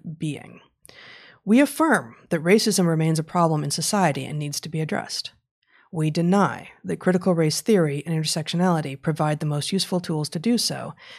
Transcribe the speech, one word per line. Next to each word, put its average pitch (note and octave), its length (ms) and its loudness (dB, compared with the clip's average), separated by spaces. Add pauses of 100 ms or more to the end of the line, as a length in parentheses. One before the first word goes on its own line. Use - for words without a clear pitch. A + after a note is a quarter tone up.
(180)
being, - 420 -8 (840)
"We A3+ 160 6
affirm C#4 560 2 (120)
that D#3+ 140 -2
racism F#3+ 440 4
remains D#3+ 320 2
a D#3 40 -2
problem D#3+ 400 2
in C#3+ 80 -4
society D#3 540 0
and D3+ 120 -8
needs D3 220 -6
to E3 100 -14
be D#3 120 -4
addressed. - 500 -6 (600)
We D#3 160 0
deny E3 600 0 (120)
that - 140 -6
critical F#3 360 2
race D#3+ 280 2
theory D#3 440 2
and E3 80 -4
intersectionality D#3 880 -2
provide D3+ 380 -2
the E3 60 -6
most D3 260 -2
useful F#3 300 -2
tools D3+ 280 -4
to E3+ 100 -6
do A#3 180 0
so, C#3 360 -4 (260)